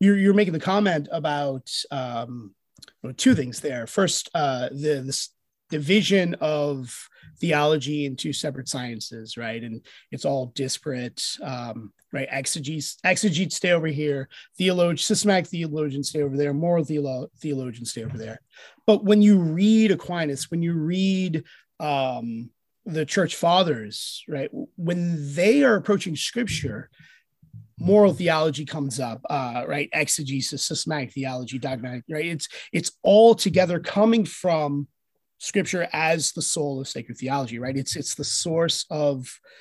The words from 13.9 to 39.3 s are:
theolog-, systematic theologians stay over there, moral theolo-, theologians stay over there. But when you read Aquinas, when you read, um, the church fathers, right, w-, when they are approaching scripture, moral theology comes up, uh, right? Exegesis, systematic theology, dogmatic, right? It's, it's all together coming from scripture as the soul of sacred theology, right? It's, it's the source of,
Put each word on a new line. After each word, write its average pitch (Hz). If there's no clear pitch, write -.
theolog-, 175
systematic 190
theologians 151
stay 151
over 139
there, 143
moral 165
theolo-, 139
theologians 127
stay 113
over 107
there. 110
But 208
when 208
you 208
read 196
Aquinas, 160
when 170
you 170
read, 180
um, 123
the 156
church 175
fathers, 165
right, 143
w-, -
when 170
they 220
are 233
approaching 190
scripture, -
moral 196
theology 156
comes 139
up, 117
uh, 123
right? 143
Exegesis, 139
systematic 151
theology, 127
dogmatic, 123
right? 156
It's, 170
it's -
all 220
together 185
coming 220
from 147
scripture 180
as 160
the -
soul 143
of 135
sacred 120
theology, 127
right? 131
It's, 135
it's -
the 147
source 165
of, 143